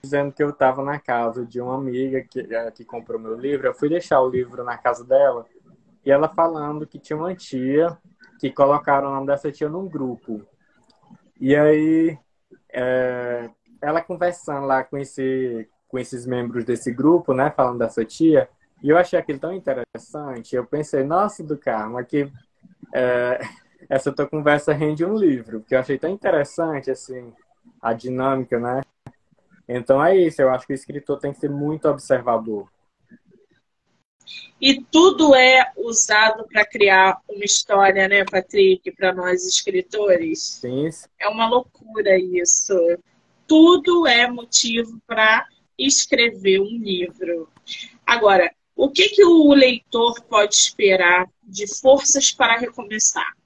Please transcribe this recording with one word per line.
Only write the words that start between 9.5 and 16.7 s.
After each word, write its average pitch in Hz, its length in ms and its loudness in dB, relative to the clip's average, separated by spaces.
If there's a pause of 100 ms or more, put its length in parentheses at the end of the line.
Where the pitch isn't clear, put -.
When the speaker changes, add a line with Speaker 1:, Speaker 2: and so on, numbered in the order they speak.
Speaker 1:
tia 151 180 -6
num 185 180 -10
grupo. 120 580 -10 (920)
E 135 160 2
aí, 156 600 2 (520)
eh, 123 800 -4 (320)
ela 156 200 -2
conversando 170 680 -6
lá 131 160 -2
com 139 140 -12
esse, 131 680 -6 (200)
com 127 100 -10
esses 120 280 -10
membros 120 380 -6
desse 120 280 -4